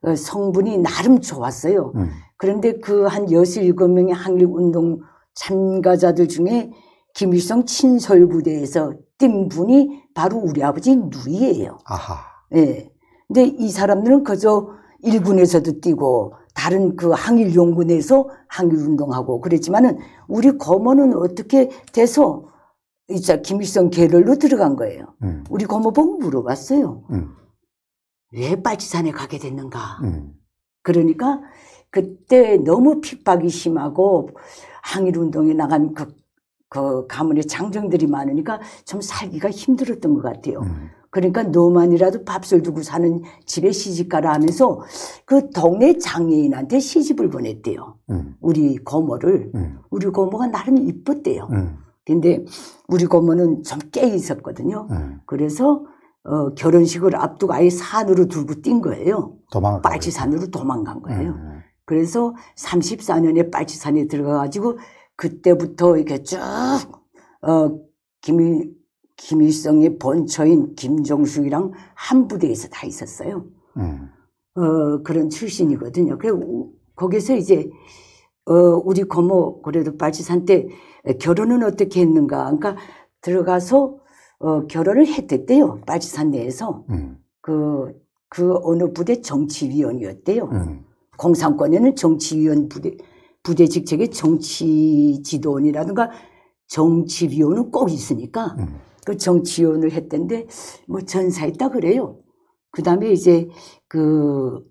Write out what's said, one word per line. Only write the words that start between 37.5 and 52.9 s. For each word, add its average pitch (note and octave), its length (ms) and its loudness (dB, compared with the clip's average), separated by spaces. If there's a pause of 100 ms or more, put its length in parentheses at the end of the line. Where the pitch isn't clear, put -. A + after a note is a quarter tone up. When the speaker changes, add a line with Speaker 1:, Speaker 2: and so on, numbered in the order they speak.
Speaker 1:
많으니까 C#3+ 520 -4 (260)
좀 G3+ 160 -12
살기가 G3 500 -8
힘들었던 A#3+ 640 -2
것 B2+ 60 -4
같아요. - 400 -8
Speaker 2:
음. D#2+ 260 -10 (260)
Speaker 1:
그러니까 F#3 300 0
너만이라도 F3 800 4
밥술 F3+ 400 0
두고 D#3+ 200 -6
사는 E3+ 380 -2 (240)
집에 F#3 280 0
시집가라 F3 600 -2
하면서 E3 460 2 (460)
그 C#4 240 4
동네 F#3+ 480 4
장애인한테 D3+ 840 0
시집을 C#4 500 0
보냈대요. A2+ 680 -8 (140)
Speaker 2:
음. D2+ 280 -6
Speaker 1:
우리 D3+ 380 0
고모를. D#3 760 -2
Speaker 2:
음. D#2+ 260 -6 (100)
Speaker 1:
우리 G3 180 -4
고모가 G3 400 -2
나름 B3+ 300 0
이뻤대요. - 760 -4
Speaker 2:
음. F2 240 -4 (300)
Speaker 1:
근데 D#3+ 400 2 (420)
우리 F3 180 2